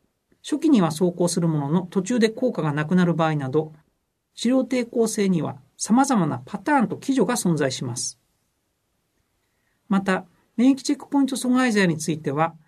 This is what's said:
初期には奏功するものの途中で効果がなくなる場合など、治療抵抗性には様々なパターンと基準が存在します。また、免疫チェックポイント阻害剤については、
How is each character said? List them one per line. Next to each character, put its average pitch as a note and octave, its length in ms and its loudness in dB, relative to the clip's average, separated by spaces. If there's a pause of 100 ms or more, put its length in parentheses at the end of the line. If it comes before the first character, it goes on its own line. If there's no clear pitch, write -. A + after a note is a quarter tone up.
(420)
初 D4 180 -6
期 E4 100 2
に A#3+ 100 6
は D#3 120 2
奏 F3+ 160 0
功 F3 180 0
す E3+ 140 -2
る E3+ 80 2
も D#3 100 0
の C#3 120 -4
の F3+ 120 2
途 F#3 200 -4
中 B3 180 -2
で A3 80 4
効 A3+ 240 -2
果 E3+ 100 -6
が D3+ 100 -2
な D3+ 140 -2
く E3+ 80 -2
な F3+ 100 4
る E3+ 100 2
場 D#3+ 140 2
合 D#3 80 0
な C#3 120 -4
ど、 D#3 240 -2 (640)
治 - 160 -2
療 C4 120 2
抵 A#3+ 260 -4
抗 A3+ 200 0
性 G#3 200 0
に E3+ 140 0
は B2+ 140 -8 (200)
様 C4 300 2
々 A3 200 2
な C3 180 -6
パ - 140 -12
タ - 160 -2
ー C4+ 80 4
ン G3 60 0
と C#3 80 -6
基 C4+ 180 -4
準 A#3 120 2
が B3 80 -2
存 F3 220 0
在 C#3 160 0
し C#3 120 -8
ま B2 120 -6
す。 - 240 -8 (1700)
ま G3 120 2
た、 F#3+ 260 -2 (300)
免 C4 180 4
疫 - 20 0
チ D4 160 -6
ェ - 40 0
ッ - 40 -20
ク - 80 -20
ポ C#4+ 120 0
イ C#4 40 4
ン - 20 2
ト C4+ 80 -6
阻 B3 180 -2
害 B3 200 2
剤 G3 160 4
に D#3+ 100 0
つ D#3+ 140 -4
い - 80 -6
て D3+ 100 -4
は、 D#3+ 240 0 (120)